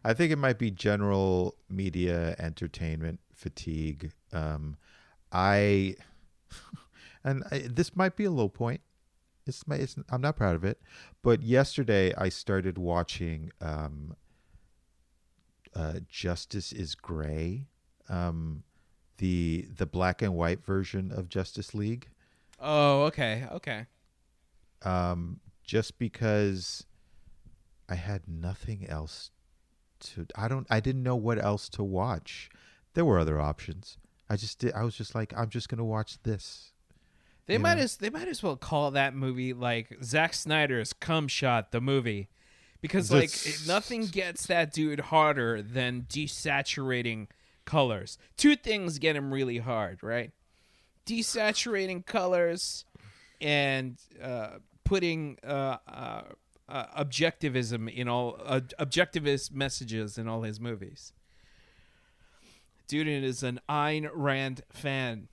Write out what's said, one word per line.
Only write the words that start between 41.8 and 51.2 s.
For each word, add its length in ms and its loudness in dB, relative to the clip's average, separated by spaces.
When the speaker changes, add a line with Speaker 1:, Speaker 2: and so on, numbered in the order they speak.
Speaker 2:
movie. 480 0
Because, 260 0
like, 200 8
Speaker 1:
That's 320 -4
Speaker 2:
it, 40 -6
nothing 420 0
gets 400 -4
that 220 4
dude 300 0
harder 640 6
than 440 -2
desaturating 1200 -2
colors. 540 0
Two 200 8
things 420 -2
get 180 4
him 160 -2
really 240 0
hard, 460 -2
right? 300 -4
Desaturating 960 0